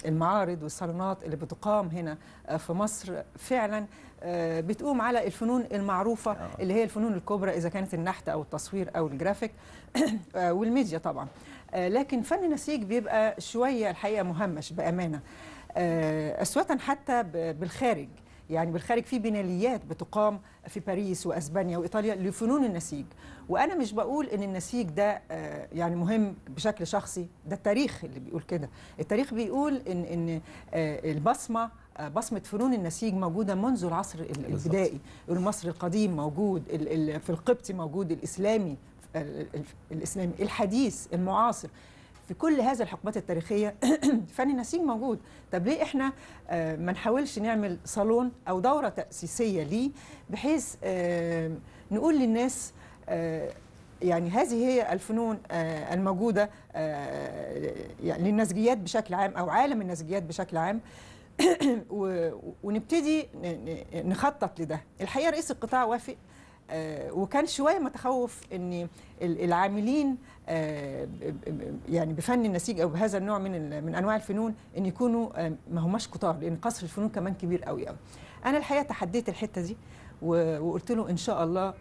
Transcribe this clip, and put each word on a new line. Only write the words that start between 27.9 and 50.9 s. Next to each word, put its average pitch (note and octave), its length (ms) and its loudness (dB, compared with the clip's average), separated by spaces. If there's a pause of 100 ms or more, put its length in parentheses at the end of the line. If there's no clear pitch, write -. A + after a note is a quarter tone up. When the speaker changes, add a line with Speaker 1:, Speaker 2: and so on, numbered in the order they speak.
Speaker 1:
اللي C3+ 160 -10
بيقول - 220 -6
كده. D3+ 260 -4 (320)
التاريخ A3 340 0
بيقول C4+ 420 0
إن، F3+ 280 -2
إن، E3 360 -2 (340)
آه، D#3 380 0
البصمة، A3+ 580 0 (260)
آه، - 120 -8
بصمة G#3 320 -2
فنون B3 340 0
النسيج F#3 400 0
موجودة F#3+ 400 0
منذ G#3 300 2
العصر E3+ 340 -2
ال-، D#3+ 80 -8
Speaker 2:
بالظبط. C#3+ 240 -6 (160)
Speaker 1:
البدائي. E3 340 2 (280)
المصري F3+ 420 0
القديم F3+ 460 2
موجود، D#3 540 0
ال-، D#3 460 0
ال-، D#3 40 -6
في - 100 -4
القبطي G3+ 420 0
موجود، E3+ 400 -2
الإسلامي، F#3+ 640 0 (400)
ال-، D3 380 -6
ال-، D3 100 -6 (280)
الإسلامي، E3 480 -2
الحديث، G#3+ 720 2
المعاصر. F#3+ 560 2 (600)
في F#3 60 -8
كل D4+ 260 4
هذه A#3 220 2
الحقبات - 340 -4
التاريخية G3+ 580 0 (280)
<clears throat> A#3 320 4
فن C#4 160 2
النسيج C4 300 0
موجود. A#3+ 380 2 (340)
طب F3+ 140 0
ليه D4+ 160 2
إحنا، C4+ 300 0 (360)
آه، D#3+ 280 0
ما F3 160 -2
نحاولش B3+ 460 0
نعمل G#3 460 0
صالون A#3 480 2 (160)
أو F#3 120 0
دورة C4+ 280 4
تأسيسية F3+ 720 -2
ليه، A3 280 0 (400)
بحيث، C#4 440 0 (100)
آه، E3+ 640 0 (400)